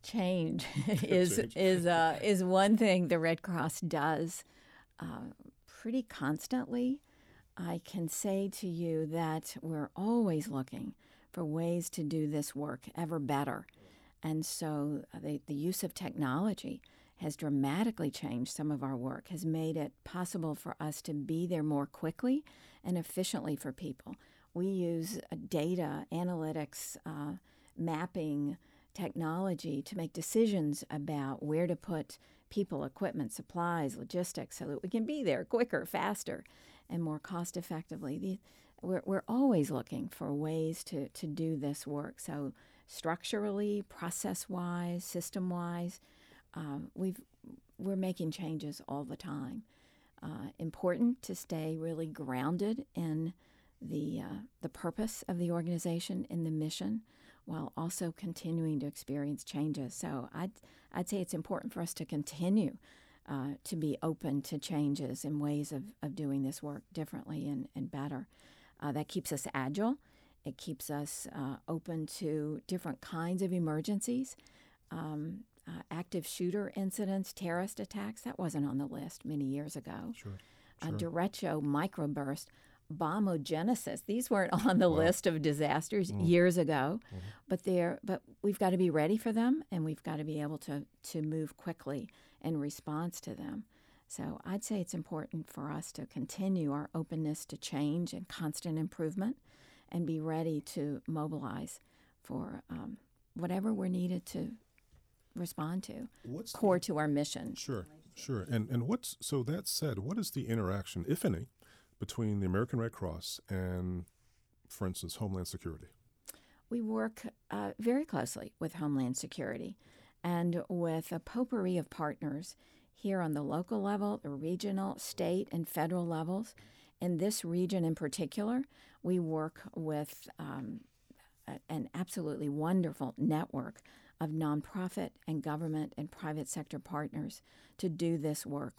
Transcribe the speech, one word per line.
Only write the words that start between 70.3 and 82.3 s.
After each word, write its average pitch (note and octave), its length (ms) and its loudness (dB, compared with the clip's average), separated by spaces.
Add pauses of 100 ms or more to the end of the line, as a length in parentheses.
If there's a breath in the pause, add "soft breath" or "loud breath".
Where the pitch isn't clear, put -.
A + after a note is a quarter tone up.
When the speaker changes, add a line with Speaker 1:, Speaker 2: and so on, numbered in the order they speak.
Speaker 1:
It C#3+ 120 -6
keeps - 340 -6
us, D3 440 -4
uh, C3+ 220 -2 (120)
open D#3+ 380 -2 (120)
to D3+ 480 0
different F3 340 -4
kinds F3 420 -2
of F3+ 100 2
emergencies. F#3+ 840 0 (540 loud breath)
Um, D#3+ 500 -4 (260)
uh, E3+ 140 -10 (100)
active E3+ 360 -4
shooter F#3 500 0
incidents, G3 560 0
terrorist F3+ 480 -2
attacks, G#3 420 -6
that - 160 -8
wasn't D#3+ 280 2
on C3 100 0
the C#3+ 80 2
list C#3+ 400 -8
many D3 220 0
years C#3+ 300 -2
ago. - 380 -8
Speaker 2:
Sure, G2 220 -10 (460 loud breath)
Speaker 1:
Uh, D#3+ 60 -2 (100)
Speaker 2:
sure. E3 120 0
Speaker 1:
derecho, E3 520 0
microburst, D3 840 0 (460 soft breath)